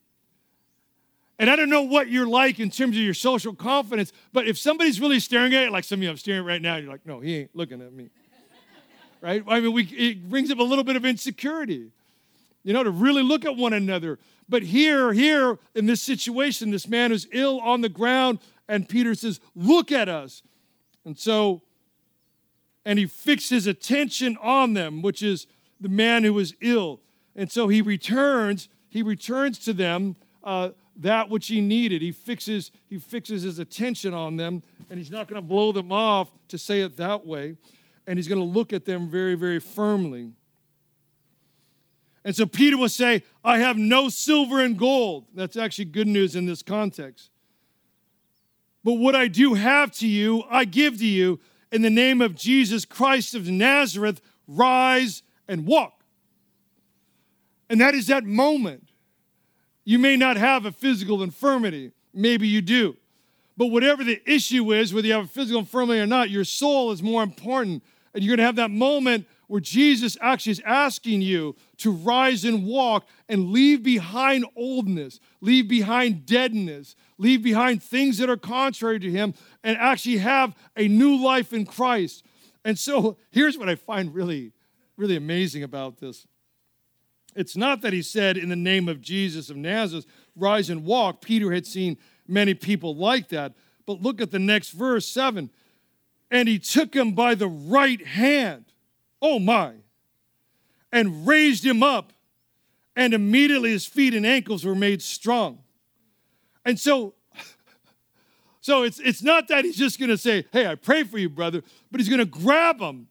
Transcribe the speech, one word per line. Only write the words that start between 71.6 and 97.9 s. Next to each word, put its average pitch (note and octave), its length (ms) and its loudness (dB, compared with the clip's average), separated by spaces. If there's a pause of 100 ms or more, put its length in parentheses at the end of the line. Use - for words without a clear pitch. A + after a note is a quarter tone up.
to A3 160 0
rise A#3 520 2
and A3+ 220 0
walk A#3 400 0 (220)
and F#3+ 240 0
leave C4 320 6
behind B3 600 0 (120)
oldness, G#3 640 -4 (200)
leave A#3 280 4
behind A3+ 580 0
deadness, G3+ 680 -2 (220)
leave A3+ 260 2
behind A#3 360 2
things C4 380 0
that B3+ 100 0
are B3 80 0
contrary A3+ 640 -4
to F#3 120 -6
him, G3 240 -2 (280)
and A3 160 -2
actually A#3 380 0
have B3 400 0 (200)
a G#3+ 120 0
new C4 280 6
life C4 360 0
in A3 120 -4
Christ. A3+ 600 -4 (400)
And A3 120 -2
so C4+ 400 -2 (140)
here's D4 260 2
what A3 120 -4
I E3+ 80 0
find F#3+ 360 -6
really, D#3 400 -6 (440)
really G3 180 -2
amazing D#3 480 -4
about C3 360 -12
this. - 280 -18 (1080)
It's F#3+ 200 -8
not B3 260 -2
that G#3+ 100 -4
he F#3 80 -2
said, F#3+ 380 -2
"In F3 100 -6
the F3+ 80 -4
name F3+ 320 0
of D3 140 -8
Jesus D#3+ 480 -6
of C#3+ 80 -14
Nazareth, E3+ 480 -6 (280)
rise G3 360 0
and D#3+ 140 -6
walk." G3+ 360 0
Peter G#3+ 320 0
had F3+ 140 -4
seen F#3 320 -4 (280)
many G3 280 2
people E3 420 -4
like G3+ 320 0
that. C#3+ 260 -6 (300)
But G3 160 -10
look A3+ 220 -4
at - 80 -4
the G3 80 -4
next G3+ 320 0
verse, A3+ 360 -2
seven. A#3 440 -4 (800)
"And B3 180 2
he G#3+ 100 2
took C4 380 0
him A#3+ 160 2
by A#3 220 2
the G3+ 120 0
right F#3+ 580 0